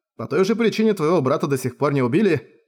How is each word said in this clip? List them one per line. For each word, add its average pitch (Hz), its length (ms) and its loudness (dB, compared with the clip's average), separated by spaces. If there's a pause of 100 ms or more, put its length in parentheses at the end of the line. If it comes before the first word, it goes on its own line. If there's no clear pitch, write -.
(160)
По 113 120 -10
той 185 180 0
же 214 100 0
причине 220 380 0
твоего 165 280 0
брата 147 260 0
до 139 100 0
сих 131 200 -6
пор 147 160 -2
не 139 80 0
убили, 151 460 0 (200)